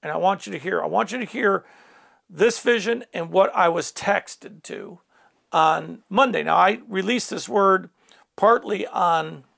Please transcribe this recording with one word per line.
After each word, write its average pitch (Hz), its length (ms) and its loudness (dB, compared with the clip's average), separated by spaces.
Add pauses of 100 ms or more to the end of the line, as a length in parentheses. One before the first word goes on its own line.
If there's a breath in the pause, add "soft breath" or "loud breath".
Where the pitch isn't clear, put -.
and 151 100 -8
I 160 40 -4
want 185 300 0
you 202 60 -10
to 165 60 -10
hear, 165 240 -2
I 151 40 -4
want 196 260 0
you 254 60 -6
to 240 60 -6
hear 202 400 -2 (640 soft breath)
this 190 320 2
vision 233 440 0 (100)
and 165 160 -6
what 190 240 4
I 180 160 4
was 170 200 -2
texted - 720 -4
to - 360 -12 (500 soft breath)
on 160 600 0
Monday. 233 320 2
Now, 160 140 2
I 196 300 4
released 208 440 -4
this 196 180 -8
word 190 420 2 (460 soft breath)
partly 220 500 2
on 160 580 -2 (140)